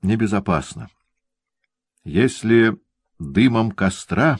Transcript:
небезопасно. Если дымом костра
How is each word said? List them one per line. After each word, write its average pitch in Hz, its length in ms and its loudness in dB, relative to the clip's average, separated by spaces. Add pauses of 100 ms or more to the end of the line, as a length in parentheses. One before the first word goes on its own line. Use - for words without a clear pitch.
небезопасно. 101 880 -2 (1120)
Если 113 760 2 (400)
дымом 113 520 2
костра 104 680 -2